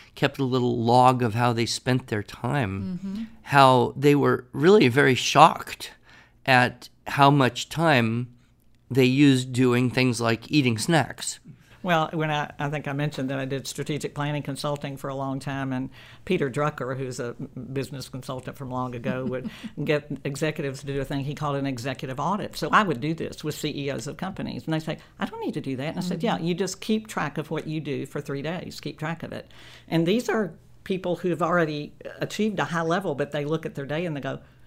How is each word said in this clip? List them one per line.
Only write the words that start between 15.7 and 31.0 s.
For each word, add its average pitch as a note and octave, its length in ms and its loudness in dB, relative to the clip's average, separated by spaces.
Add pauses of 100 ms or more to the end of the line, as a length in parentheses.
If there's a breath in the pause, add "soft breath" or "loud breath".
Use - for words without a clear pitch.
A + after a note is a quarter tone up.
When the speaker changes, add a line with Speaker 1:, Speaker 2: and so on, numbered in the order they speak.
Speaker 3:
and C3 180 -4 (340 loud breath)
Peter D3+ 240 0
Drucker, C3+ 480 -4
who's B2+ 220 -8
a A#2+ 140 -6 (400)
business C3+ 360 -8
consultant C3 480 -10
from C3 140 -12
long B2+ 240 -4
ago, B2+ 300 -4
would B2+ 260 -6 (160 loud breath)
Speaker 2:
<laughs> - 180 -8
Speaker 3:
get D3 220 0 (160)
executives C#3 580 -4
to C#3 60 -14
do C#3 140 -4
a C3+ 40 -4
thing C#3 200 -4
he D3 100 -6
called C#3+ 220 -4
an C#3 100 -2
executive C3 540 -6
audit. F3 360 -2
So D#3 140 -4
I G3 140 6
would C#3 160 -2
do D#3 140 -4
this - 280 -8
with D3+ 140 -6
C D#3 200 -4
E C#3 140 -4
Os C3 160 -8
of C#3 100 -10
companies, - 480 -8
and D#3+ 80 -4
they D#3+ 60 0
say, D#3 200 -6 (200 soft breath)
"I - 60 -6
don't A4+ 160 -10
need G4 140 -4
to D#3 60 -6
do C3+ 140 -6
that." C3+ 140 -6
And F3 100 -6
I F3 40 -4
said, F3+ 160 -4
Speaker 2:
Mm-hmm. A3+ 80 -2 (160)
Speaker 3:
"Yeah, E3 40 -4
you F3 80 0
just F#3 260 -4
keep A3 280 -2
track D#3+ 280 -6
of D3+ 140 -6
what D3+ 160 -6
you D#3 140 -6
do C3+ 260 -6
for D3 140 -8
three C#3+ 220 -6
days. D#3+ 380 -8
Keep - 200 -10
track D#3 240 -6
of A2+ 80 -10
it." - 180 -12 (380 loud breath)
And E3 180 2
these A3 220 2
are G#3+ 240 0 (320)
people F3+ 320 -2